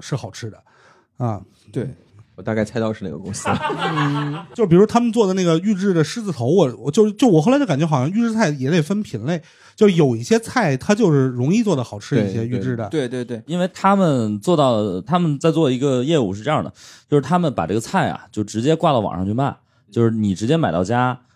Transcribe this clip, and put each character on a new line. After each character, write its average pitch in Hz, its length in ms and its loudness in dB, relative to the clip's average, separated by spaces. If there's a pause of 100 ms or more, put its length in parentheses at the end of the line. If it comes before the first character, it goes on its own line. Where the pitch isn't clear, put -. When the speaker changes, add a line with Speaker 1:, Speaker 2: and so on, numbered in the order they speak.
Speaker 1:
是 - 140 -8
好 113 140 -10
吃 110 200 -14
的， 95 80 -18 (600)
啊。 113 240 -4 (300)
Speaker 2:
对。 - 160 -6 (480)
Speaker 3:
我 95 80 -18
大 110 100 -4
概 110 100 0
猜 107 160 -4
到 110 140 -2
是 107 100 -12
哪 92 60 -8
个 73 80 -10
公 95 160 -10
司 - 160 -6
了。 - 160 -2
Speaker 1:
<laughs> 165 320 -4
嗯， 147 560 -4
就 226 140 0
比 165 80 4
如 196 100 8
他 233 140 2
们 240 120 0
做 220 140 2
的 185 80 0
那 190 100 0
个 165 140 4
预 202 160 0
制 196 180 0
的 165 120 2
狮 151 180 -6
子 202 100 -6
头， 117 140 -6
我， 151 320 4
我 127 140 -6
就， 214 180 4
就 214 180 2
我 160 140 6
后 196 100 2
来 277 60 4
就 285 80 0
感 147 140 0
觉 156 40 0
好 156 140 2
像 127 140 0
预 220 100 0
制 233 100 0
菜 220 180 2
也 135 200 -2
得 175 100 2
分 202 220 -2
品 113 240 -10
类， 165 160 -4 (340)
就 208 140 6
有 151 260 4
一 117 60 -6
些 220 160 2
菜 202 400 0
它 - 160 0
就 208 180 4
是 139 180 4
容 123 220 -2
易 233 120 2
做 196 120 0
的 127 80 -2
好 107 140 -12
吃 139 180 -4
一 101 160 0
些， 113 100 -4
Speaker 3:
对， 117 60 -4
对。 120 120 -4
Speaker 1:
预 - 20 -4
制 123 140 -4
的。 113 140 -6
Speaker 2:
对， 131 200 -4
对， 123 160 -6
对。 113 220 -10
Speaker 4:
因 170 100 -4
为 180 160 0
他 196 220 2
们 127 440 2
做 170 160 2
到， 107 460 2
他 151 160 -2
们 156 220 0
在 165 120 2
做 156 200 2
一 123 80 -2
个 131 240 0
业 156 160 2
务 101 120 0
是 104 120 -8
这 139 80 -4
样 127 120 0
的， - 80 -10 (380)
就 147 80 4
是 143 40 4
他 175 180 2
们 165 160 0
把 85 100 0
这 87 80 -2
个 113 60 0
菜 147 320 0
啊， - 200 -12
就 107 120 -4
直 107 180 -4
接 156 140 2
挂 160 160 2
到 127 80 2
网 95 160 -2
上 92 100 -4
去 101 80 -2
卖， 131 240 -2 (320)
就 117 160 2
是 113 60 2
你 104 240 0
直 95 100 -4
接 143 100 2
买 135 160 0
到 87 120 0
家， 120 360 -2 (160)